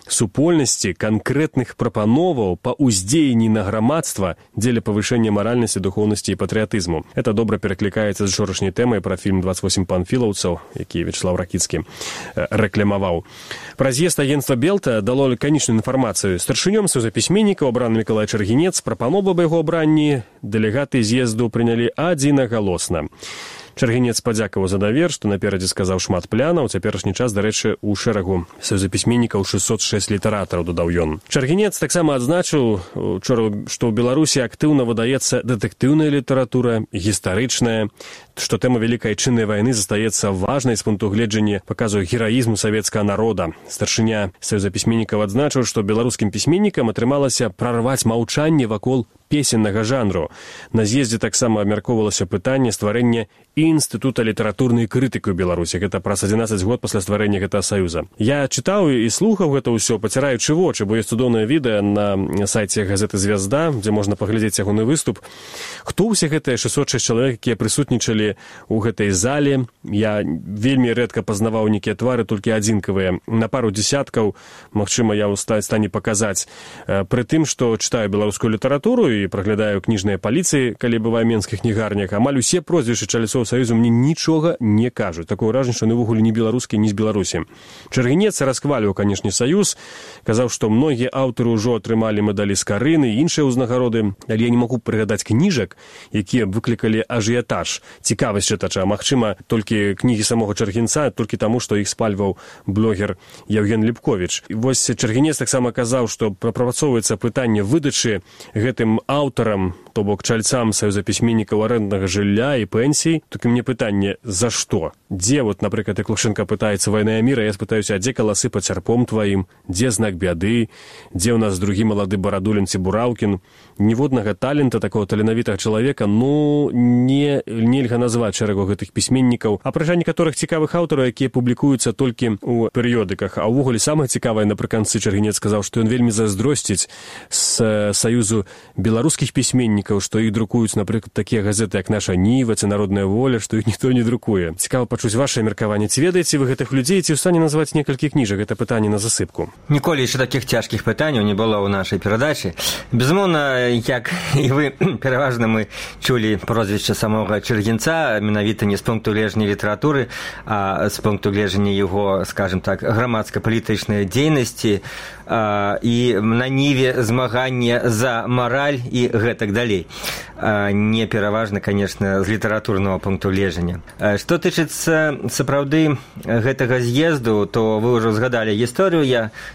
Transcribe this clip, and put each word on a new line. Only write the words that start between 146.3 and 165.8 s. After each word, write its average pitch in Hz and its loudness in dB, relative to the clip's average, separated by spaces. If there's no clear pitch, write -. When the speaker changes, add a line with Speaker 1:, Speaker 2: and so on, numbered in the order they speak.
Speaker 1:
вы 135 2
гэтых 135 -2
людзей, 156 2
ці 160 0
ў - -2
стане 175 2
назваць 156 0
некалькі 143 0
кніжак? 104 0
Гэта 104 -4
пытанне 107 0
на 104 0
засыпку. 95 -4
Speaker 2:
Ніколі 147 2
яшчэ 127 -2
такіх 127 -2
цяжкіх 113 -2
пытанняў 123 0
не 104 2
было 107 2
ў 101 0
нашай 98 -2
перадачы. 110 -2
Безумоўна, 139 2
як 120 -2
<laughs> 156 -4
і 139 2
вы, 139 2
<clears throat> 143 -2
пераважна 127 0
мы 110 0
чулі 110 2
прозвішча 104 0
самога 107 0
Чаргінца, 113 0
менавіта 104 0
не 101 2
з - -6
пункту 113 -2
гледжання 107 0
літаратуры, 104 0
а 101 -2
з - -6
пункту 104 0
гледжання 101 0
яго, 98 0
скажам 95 -2
так, 95 -2
грамадска-палітычнай 110 -2
дзейнасці, 120 0
а, 104 0